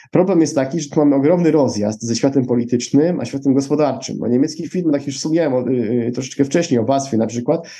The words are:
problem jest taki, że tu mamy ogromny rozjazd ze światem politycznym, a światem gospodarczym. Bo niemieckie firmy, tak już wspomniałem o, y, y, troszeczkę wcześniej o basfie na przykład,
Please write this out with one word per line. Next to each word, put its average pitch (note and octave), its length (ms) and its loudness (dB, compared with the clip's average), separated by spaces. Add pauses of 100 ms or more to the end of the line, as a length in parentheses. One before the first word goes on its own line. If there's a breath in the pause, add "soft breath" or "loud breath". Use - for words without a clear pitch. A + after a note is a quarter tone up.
(100)
problem F3+ 300 4
jest D3+ 140 2
taki, C3+ 260 -2
że C#3+ 80 -8
tu D#3 120 0
mamy D3 140 4
ogromny D#3+ 360 2
rozjazd A2 520 0
ze A#2 140 -2
światem C3+ 300 0
politycznym, B2 760 0
a - 40 -6
światem C#3 300 0
gospodarczym. C#3 640 -2
Bo G#2+ 100 -6
niemieckie C#3+ 400 0
firmy, E3+ 240 -2
tak C#3 140 -2
już C3+ 100 -8
wspomniałem D#3 380 0
o, A#2+ 160 0
y, A#2+ 380 0
y, B2 40 -2
troszeczkę C3 320 -2
wcześniej D3+ 360 0
o G#2+ 40 0
basfie C3+ 320 -2
na A2 100 2
przykład, A#2+ 420 -4 (100)